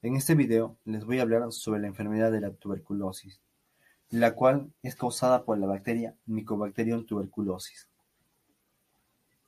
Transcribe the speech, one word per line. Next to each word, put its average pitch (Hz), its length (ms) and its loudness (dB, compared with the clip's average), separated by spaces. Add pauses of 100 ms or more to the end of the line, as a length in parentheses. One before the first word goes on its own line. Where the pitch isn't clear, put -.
En 123 140 -2
este 151 180 2
video 113 500 4
les 107 200 -6
voy 123 140 -2
a 127 40 2
hablar 117 300 0
sobre 107 280 -4
la 104 60 -4
enfermedad 107 440 0
de 110 100 0
la 101 120 -6
tuberculosis, 98 880 -8 (680)
la 117 240 4
cual 139 380 4 (100)
es 127 140 -8
causada 127 480 2
por 110 140 0
la 98 80 0
bacteria 113 480 -2 (120)
Mycobacterium 110 800 -2
tuberculosis. 98 840 -6 (1600)